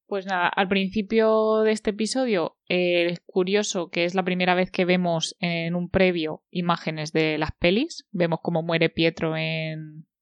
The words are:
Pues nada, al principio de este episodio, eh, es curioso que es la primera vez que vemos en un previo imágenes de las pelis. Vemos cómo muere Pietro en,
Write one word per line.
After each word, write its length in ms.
Pues 180
nada, 240
al 180
principio 960
de 100
este 200
episodio, 680
eh, 440
es 140
curioso 640
que 140
es 100
la 100
primera 320
vez 140
que 160
vemos 540
en 340
un 160
previo 600
imágenes 640
de 240
las 160
pelis. 580
Vemos 320
cómo 180
muere 280
Pietro 480
en, 680